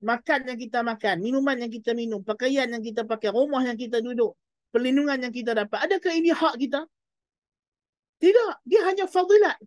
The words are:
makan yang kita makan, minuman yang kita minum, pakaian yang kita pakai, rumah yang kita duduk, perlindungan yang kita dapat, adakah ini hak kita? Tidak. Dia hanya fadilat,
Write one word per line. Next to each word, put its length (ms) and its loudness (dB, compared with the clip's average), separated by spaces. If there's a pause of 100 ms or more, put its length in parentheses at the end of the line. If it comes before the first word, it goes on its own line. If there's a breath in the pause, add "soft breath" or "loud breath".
makan 400 -2
yang 160 -10
kita 240 -4
makan, 400 -2
minuman 320 0
yang 160 -6
kita 240 -4
minum, 240 -4
pakaian 480 -2
yang 160 -6
kita 240 -6
pakai, 240 -2
rumah 320 0
yang 160 -4
kita 240 -2
duduk, 320 -2 (400)
perlindungan 480 2
yang 80 -6
kita 240 -4
dapat, 320 -2
adakah 320 0
ini 160 4
hak 240 0
kita? 240 -4 (1400)
Tidak. 340 4 (140)
Dia 240 4
hanya 160 -2
fadilat, 480 4 (120)